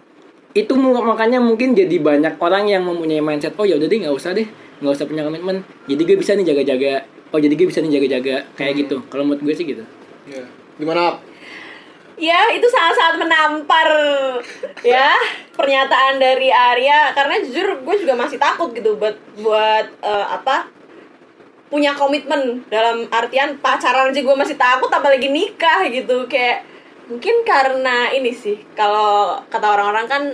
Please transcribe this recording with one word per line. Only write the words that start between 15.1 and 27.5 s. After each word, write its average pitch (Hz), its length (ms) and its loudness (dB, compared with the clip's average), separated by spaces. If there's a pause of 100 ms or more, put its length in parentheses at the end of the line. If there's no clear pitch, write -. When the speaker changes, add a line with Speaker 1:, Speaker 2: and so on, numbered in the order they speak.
Speaker 3:
pernyataan 269 640 2
dari 262 320 2
Arya. 254 640 4
Karena 285 260 0
jujur, 330 400 -4
gue 285 160 -2
juga 320 200 0
masih 240 220 -4
takut 294 360 -2
gitu 214 240 -2
buat, 214 160 -2 (240)
buat, 214 480 2 (140)
eh, 208 280 -4
apa, 277 380 -2 (1000)
punya 285 260 0
komitmen. 277 720 -2
Dalam 233 420 0
artian 254 500 -2
pacaran 262 500 0
aja 269 80 -2
gue 269 180 2
masih 285 200 -2
takut, 254 340 2
apalagi 277 380 2
nikah 330 580 0
gitu. 254 400 -2
Kayak, 247 400 -2 (400)
mungkin 381 380 -2
karena 262 680 0